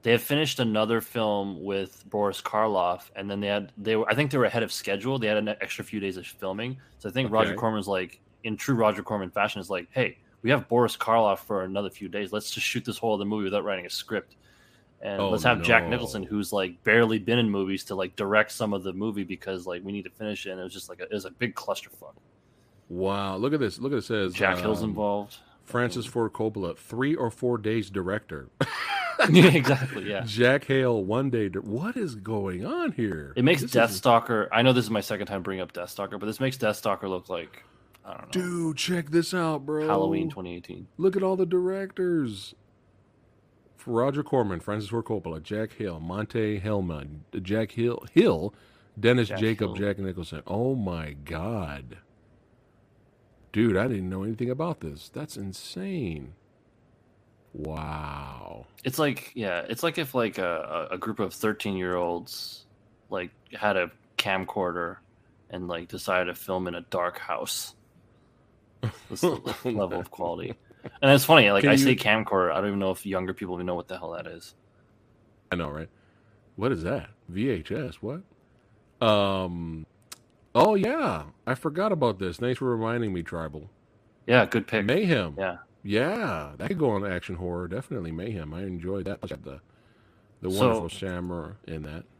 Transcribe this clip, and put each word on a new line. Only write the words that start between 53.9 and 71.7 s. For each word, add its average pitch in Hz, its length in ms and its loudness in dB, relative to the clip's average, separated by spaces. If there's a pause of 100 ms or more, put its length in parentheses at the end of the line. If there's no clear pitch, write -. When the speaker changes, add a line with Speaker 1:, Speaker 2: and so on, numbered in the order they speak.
Speaker 2:
know 95 140 -4
anything 113 260 -4
about 139 320 -4
this. 73 260 -12
That's - 300 -12
insane. 98 960 -8 (1200)
Wow. 143 1120 -10 (180)
Speaker 1:
It's 131 160 -4
like, 143 340 -2
yeah, 92 360 -2
it's 117 140 -4
like 165 140 0
if, 151 160 -6
like, 113 240 0
a, 82 540 -2
a, 92 40 -4
a - 20 -10
group 107 220 -6
of 95 140 -2
thirteen-year-olds, 90 1300 -4 (440)
like, 90 220 -6 (220)
had 104 240 2
a 87 140 0 (260)
camcorder 90 800 -2 (520)
and, 92 180 -8
like, 87 200 -6
decided 92 380 0
to 87 100 -6
film 92 320 -4
in 87 80 -6
a 87 60 -8
dark 90 360 -2
house. - 580 -6 (1300)
This - 140 -4
Speaker 2:
<laughs> - 400 -2
Speaker 1:
level 101 360 -2
of - 120 -10
quality. 87 420 -6 (480)
And 139 100 8
it's 135 140 8
funny, 139 260 10
like, 101 100 8
Speaker 2:
Can 143 80 6
Speaker 1:
I - 40 10